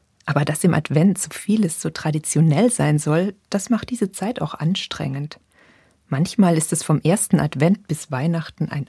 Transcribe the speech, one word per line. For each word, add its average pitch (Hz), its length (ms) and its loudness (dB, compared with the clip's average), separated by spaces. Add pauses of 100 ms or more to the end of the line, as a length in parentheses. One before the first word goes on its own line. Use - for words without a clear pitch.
(240)
Aber 143 200 2
dass 151 180 -4
im 180 120 6
Advent 151 440 2
so - 140 -8
vieles 202 480 0
so 160 100 -4
traditionell 156 800 2
sein 151 280 2
soll, 165 360 0 (160)
das 202 200 -2
macht 220 200 -2
diese 220 220 -2
Zeit 220 300 -6
auch - 120 -6
anstrengend. 151 880 -4 (680)
Manchmal 170 480 2
ist 156 160 -2
es 156 100 -2
vom 147 180 0
ersten 165 400 0
Advent 147 480 0
bis - 220 -8
Weihnachten 156 580 -4
ein 143 200 -8